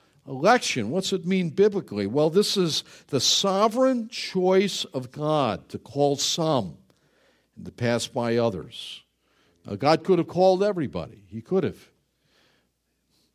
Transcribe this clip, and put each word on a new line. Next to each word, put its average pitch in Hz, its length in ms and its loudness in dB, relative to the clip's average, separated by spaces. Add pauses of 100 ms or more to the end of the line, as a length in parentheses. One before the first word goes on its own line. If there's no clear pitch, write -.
(280)
Election, 139 640 0
what's 185 220 -2
it 175 120 -4
mean 180 240 0
biblically? 202 560 0
Well, 151 240 2
this 202 280 2
is 175 260 0 (240)
the 135 120 -2
sovereign 220 920 2
choice 190 760 0
of 131 260 -8
God 147 580 -2
to 135 100 -10
call 143 360 0
some 131 640 -2 (760)
and 92 100 -16
to 90 60 -12
pass 117 360 -2
by 117 300 -2
others. - 680 -4 (600)
Now, 104 100 -10
God 156 280 2
could 185 160 2
have 156 80 -2
called 185 360 2
everybody. 127 640 -4
He 110 140 -12
could 180 220 -2
have. - 260 -8 (1500)